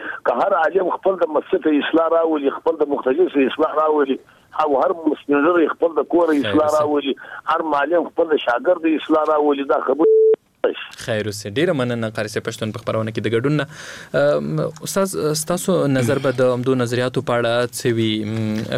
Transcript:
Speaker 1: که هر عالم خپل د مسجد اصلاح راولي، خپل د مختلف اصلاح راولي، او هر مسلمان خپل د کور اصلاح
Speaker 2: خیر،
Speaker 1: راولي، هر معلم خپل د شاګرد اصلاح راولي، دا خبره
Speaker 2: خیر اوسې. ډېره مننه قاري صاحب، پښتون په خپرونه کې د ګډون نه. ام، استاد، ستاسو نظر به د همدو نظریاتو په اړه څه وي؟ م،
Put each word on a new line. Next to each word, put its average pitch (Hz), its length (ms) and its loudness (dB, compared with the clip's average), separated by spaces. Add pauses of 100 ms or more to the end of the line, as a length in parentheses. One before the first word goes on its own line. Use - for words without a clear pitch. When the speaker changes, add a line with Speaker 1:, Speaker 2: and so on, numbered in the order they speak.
(240)
Speaker 1:
که 131 80 0
هر 160 200 0
عالم 170 380 0
خپل - 260 -2
د 165 120 0
مسجد 156 380 -2
اصلاح 156 420 2
راولي، 160 420 2
خپل - 220 -2 (120)
د 143 40 -4
مختلف 139 480 0
اصلاح 139 380 0
راولي، 151 440 2 (420)
او 147 180 2
هر 175 140 2 (140)
مسلمان 147 600 2
خپل 156 340 -2
د - 40 -2
کور 170 220 2
اصلاح 147 400 2
Speaker 2:
خیر، 151 120 2
Speaker 1:
راولي، 147 340 0 (320)
هر 165 160 -2
معلم 147 420 0
خپل - 200 0
د 156 120 2
شاګرد 131 460 0 (120)
اصلاح 151 340 0
راولي، 147 360 2
دا 147 160 0
خبره 220 400 4 (760)
Speaker 2:
خیر 107 300 -2
اوسې. 104 240 -8
ډېره 147 200 0
مننه 120 380 -2
قاري 110 200 -6
صاحب، 107 200 -6
پښتون 110 240 -6
په - 60 -10
خپرونه 110 320 -4
کې 110 100 -6
د 107 80 -2
ګډون 117 240 0
نه. 147 140 0 (480)
ام، 147 460 0 (220)
استاد، 196 240 -2 (280)
ستاسو 170 520 -2
نظر 135 320 2
به 135 120 -2
د 127 100 0
همدو 127 340 2
نظریاتو 123 480 -2
په 120 180 0
اړه 120 320 0
څه - 140 -6
وي؟ 113 380 0
م، 107 320 -4 (220)